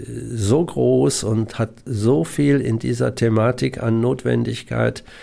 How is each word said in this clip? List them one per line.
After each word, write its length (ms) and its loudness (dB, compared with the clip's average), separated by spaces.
so 320 2
groß 600 2
und 340 -2
hat 140 -2
so 380 2
viel 380 2
in 180 0
dieser 380 -2
Thematik 640 0
an 180 2
Notwendigkeit. 1000 -2